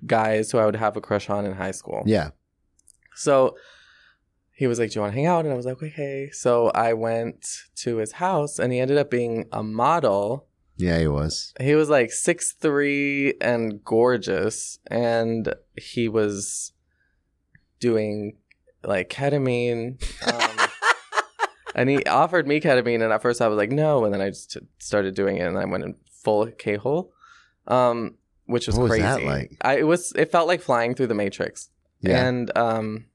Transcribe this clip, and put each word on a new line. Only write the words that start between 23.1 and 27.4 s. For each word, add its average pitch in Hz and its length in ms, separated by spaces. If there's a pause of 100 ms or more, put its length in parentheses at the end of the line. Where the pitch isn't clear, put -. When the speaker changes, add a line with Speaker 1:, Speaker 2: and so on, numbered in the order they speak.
Speaker 1:
at 110 100
first 120 180
I 113 80
was 107 80
like, 104 140
"No," 143 340
and 104 80
then 101 80
I 98 100
just - 220
t-, - 80 (180)
started 98 360
doing 98 240
it, 90 80
and 87 120
I 98 60
went 95 200
in 92 100 (280)
full 107 240
K-hole, 117 640 (580)